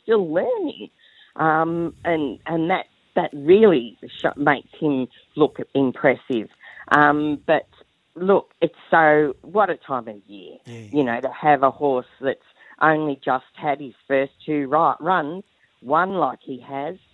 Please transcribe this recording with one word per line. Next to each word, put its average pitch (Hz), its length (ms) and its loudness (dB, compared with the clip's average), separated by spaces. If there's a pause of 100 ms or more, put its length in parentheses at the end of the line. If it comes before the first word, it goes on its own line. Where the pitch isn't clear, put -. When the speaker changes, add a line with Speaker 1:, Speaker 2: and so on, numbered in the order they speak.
Speaker 1:
still 208 300 0
learning. 294 580 -4 (460)
Um, 160 580 0 (100)
and, 156 420 -2
and 160 240 -2
that, 180 160 -2 (300)
that 175 160 -2
really 147 640 4 (100)
sh-, - 300 -6
makes 143 320 0 (100)
him 135 300 -2 (260)
look 143 240 0 (160)
impressive. 131 760 0 (400)
Um, 147 580 2
but 156 200 0 (480)
look, 180 460 0
it's 165 160 -2 (140)
so, 151 520 4
what 190 280 0
a 156 60 -4
time 123 320 -8
of 104 180 -16
year, 98 400 -20
Speaker 2:
Yeah. 120 80 -16 (180)
Speaker 1:
you 143 100 0
know, 120 180 -2
to 131 120 -6
have 147 300 2
a 135 80 4
horse 127 360 -2 (140)
that's 131 240 -6 (360)
only 151 440 0
just 131 300 -2
had 147 260 -4
his 127 140 -14 (120)
first 139 260 -2 (120)
two 147 240 -4
right 151 320 0
runs, 170 420 -2 (400)
won 165 320 -2
like 139 280 -2
he 127 180 -12
has, 139 360 -10 (180)